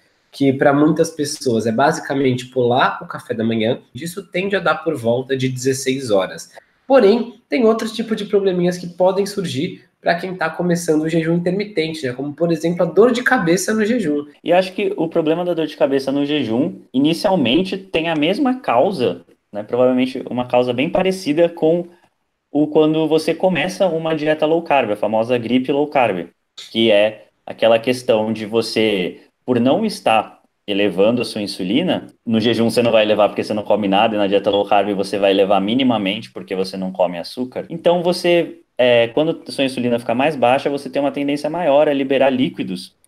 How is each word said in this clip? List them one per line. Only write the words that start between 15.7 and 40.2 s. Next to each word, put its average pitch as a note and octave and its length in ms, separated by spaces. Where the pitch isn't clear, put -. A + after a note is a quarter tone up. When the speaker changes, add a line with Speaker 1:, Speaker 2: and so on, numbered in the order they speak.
Speaker 2:
cabeça C3+ 360
no C#3+ 120
jejum, C#3+ 520
inicialmente, D#3+ 840
tem E3 320
a E3 60
mesma D3 460
causa, B2+ 600
né? G#2 120
Provavelmente B2+ 680
uma B2 140
causa B2 280
bem B2+ 160
parecida F3+ 600
com E3 400
o, D#3 60
quando D#3 380
você D#3+ 280
começa F3+ 520
uma D#3+ 280
dieta D3+ 320
low E3 160
carb, C3+ 280
a G#2 60
famosa A2 400
gripe B2 340
low C#3+ 180
carb, A2+ 400
que A2+ 180
é G#2+ 360
aquela A2+ 340
questão A2+ 540
de A2 140
você, G#2+ 760
por B2 160
não D3 240
estar A2+ 560
elevando G2+ 540
a A2+ 40
sua - 180
insulina, G2+ 640
no A2+ 160
jejum A2+ 300
você A#2+ 120
não A#2 80
vai A2 140
elevar G#2+ 240
porque G#2 160
você G#2 80
não G#2+ 100
come G#2 240
nada, G#2+ 280
e G#2 40
na G2+ 80
dieta G2 240
low G2+ 140
carb G2+ 300
você G2 240
vai G2 140
elevar G2 280
minimamente A2 720
porque F#2+ 240
você F#2+ 220
não F#2 120
come F2 280
açúcar. A#2 500
Então E3+ 340
você, F3 580
é, A#2+ 300
quando D#3 380
a - 60
sua C#3 120
insulina B2 340
fica A#2 160
mais C#3+ 200